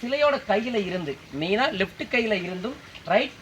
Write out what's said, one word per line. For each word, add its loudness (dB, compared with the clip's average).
சிலையோட 2
கையில 0
இருந்து, -4
மெயினா 2
லெஃப்ட் -2
கையில 2
இருந்தும் -4
ரைட் 4